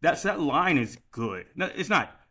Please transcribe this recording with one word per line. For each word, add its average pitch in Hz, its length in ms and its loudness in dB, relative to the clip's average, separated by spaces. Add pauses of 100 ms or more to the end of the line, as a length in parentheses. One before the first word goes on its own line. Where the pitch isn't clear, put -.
that's, 160 220 2
that - 160 0
line 156 400 2
is 110 180 -2 (140)
good. 98 340 -6 (100)
No, 185 200 -4
it's 170 140 -4
not. 156 260 0 (160)